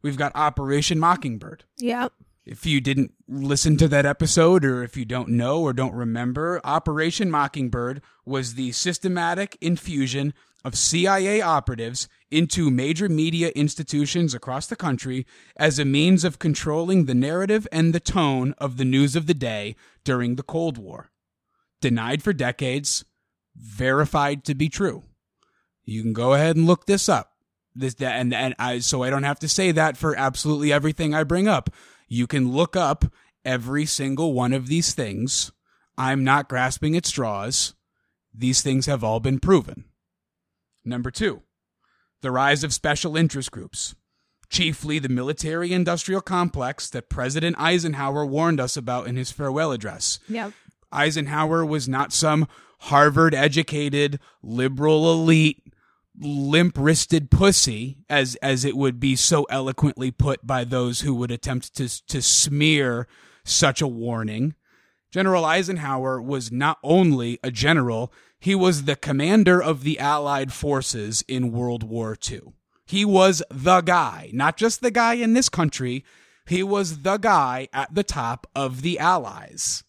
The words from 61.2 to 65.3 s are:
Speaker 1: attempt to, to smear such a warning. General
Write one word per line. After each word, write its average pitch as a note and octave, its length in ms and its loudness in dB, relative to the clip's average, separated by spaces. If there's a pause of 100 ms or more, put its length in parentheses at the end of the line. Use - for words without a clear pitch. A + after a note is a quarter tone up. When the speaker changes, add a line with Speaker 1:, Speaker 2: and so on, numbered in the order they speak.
Speaker 1:
attempt B2 440 -8
to, - 300 -6
to C3+ 160 -4
smear C#3+ 840 2 (360)
such - 380 2
a D3 60 0
warning. A#2 640 -4 (580)
General F#3 340 2